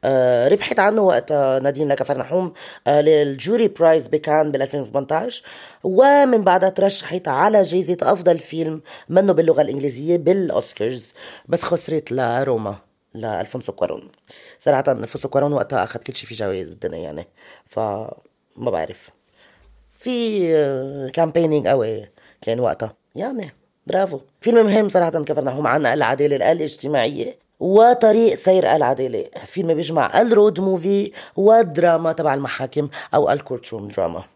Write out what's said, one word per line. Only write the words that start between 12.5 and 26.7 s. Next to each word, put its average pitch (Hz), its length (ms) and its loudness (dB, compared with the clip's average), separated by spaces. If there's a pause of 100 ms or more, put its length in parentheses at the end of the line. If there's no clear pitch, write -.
لألفونسو 107 580 -8
كوارون. - 360 -6 (520)
صراحة 139 280 0
ألفونسو 131 420 -6
كوارون 143 240 0
وقتها 113 300 -2
أخذ 113 160 -8
كل - 160 -14
شي - 120 -12
في 117 80 -16
جوايز 95 340 -6
بالدنيا، 82 300 -10
يعني. 78 280 -12 (420)
فما 107 420 -6 (460)
بعرف. 95 520 -6 (920)
في، 226 560 -2
آه، 135 580 -2
كامبينينج 156 540 0
قوي 110 420 0 (320)
كان 113 180 -2
وقتها. 110 340 -2 (220)
يعني، 214 360 -8 (360)
برافو. 180 320 -2 (220)
فيلم 226 240 4
مهم 208 240 2
صراحة 175 200 2
كفر 151 340 -4
نحوم 135 240 -2
عن 139 180 2
العدالة 135 680 0
الاجتماعية 151 880 -4 (180)